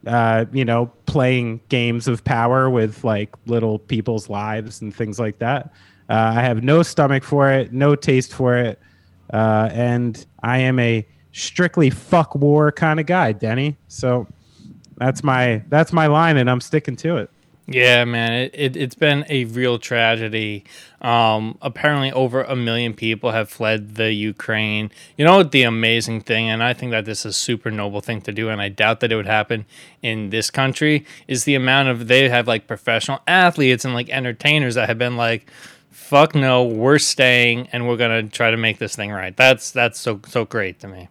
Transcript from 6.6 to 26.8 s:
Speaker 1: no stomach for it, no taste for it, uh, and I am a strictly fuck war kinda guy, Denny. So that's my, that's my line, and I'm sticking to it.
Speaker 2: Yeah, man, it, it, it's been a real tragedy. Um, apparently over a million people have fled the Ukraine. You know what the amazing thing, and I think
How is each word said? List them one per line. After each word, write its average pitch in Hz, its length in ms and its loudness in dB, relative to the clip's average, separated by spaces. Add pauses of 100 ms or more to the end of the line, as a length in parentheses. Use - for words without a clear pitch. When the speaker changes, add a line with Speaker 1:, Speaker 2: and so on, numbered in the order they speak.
Speaker 1:
no 156 180 4
stomach 139 400 2
for 139 280 2
it, 135 220 0
no 139 220 2
taste 135 380 0
for 123 240 0
it, 120 220 -2 (540)
uh, 110 400 2
and 120 520 -2 (180)
I 120 160 0
am 131 200 2
a 117 280 0 (260)
strictly 170 580 0
fuck - 440 0
war 147 380 4
kinda 156 320 0
guy, 160 280 0
Denny. 123 440 -2 (120)
So 123 380 -2 (720)
that's 131 260 -2
my, 127 460 0
that's 156 240 2
my 160 140 2
line, 156 320 4
and 127 120 2
I'm 127 100 0
sticking 143 360 -4
to 160 220 -4
it. - 120 -8 (420)
Speaker 2:
Yeah, 123 320 4
man, 117 280 -2
it, 127 200 -4
it, 135 240 -4
it's 135 200 -6
been 147 320 2
a 135 160 -2
real 120 340 -2
tragedy. 113 840 -2 (360)
Um, 113 600 0
apparently 139 480 -4
over 131 320 -2
a 135 140 -6
million 117 380 -4
people 113 360 -4
have 110 180 -4
fled 107 460 -6
the 110 180 -2
Ukraine. 107 800 -6 (260)
You 143 80 0
know 180 120 8
what 170 160 4
the 135 100 6
amazing 113 600 0
thing, 113 260 -2
and 113 160 -2
I 123 80 0
think 123 180 -8